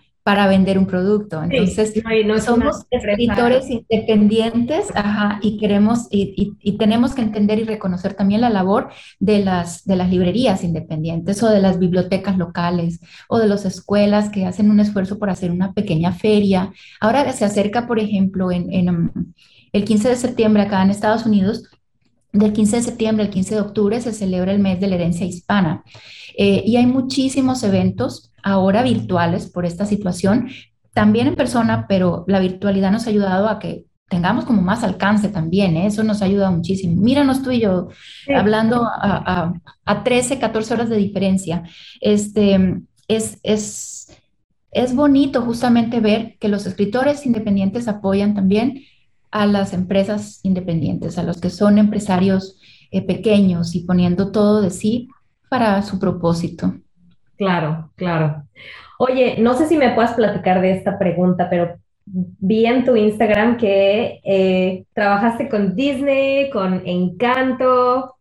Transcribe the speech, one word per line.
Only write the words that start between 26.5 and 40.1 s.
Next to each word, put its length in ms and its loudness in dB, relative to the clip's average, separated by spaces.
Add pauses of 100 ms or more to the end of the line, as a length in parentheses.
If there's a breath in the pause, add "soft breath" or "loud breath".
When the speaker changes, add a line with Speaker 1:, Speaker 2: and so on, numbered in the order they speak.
Speaker 1:
y 120 2
hay 100 4
muchísimos 760 0
eventos 720 -2 (100)
ahora 400 2
virtuales 680 0
por 160 -4
esta 180 -4
situación, 640 0 (460 loud breath)
también 320 4
en 100 0
persona, 520 0
pero 380 0
la 140 2
virtualidad 500 0
nos 160 -2
ha 40 -4
ayudado 380 0
a 100 -4
que 260 -12 (240)
tengamos 380 0
como 160 2
más 200 0
alcance 460 0
también, 480 0
¿eh? 100 0
Eso 180 -2
nos 180 -2
ha 20 0
ayudado 280 2
muchísimo. 480 -2
Míranos 420 2
tú 80 -4
y 100 0
yo, 280 0 (380 loud breath)
Speaker 2:
Sí. 60 -2
Speaker 1:
hablando 520 2
a, 60 -2 (120)
a, 500 -2 (320 loud breath)
a 200 -2
trece, 340 0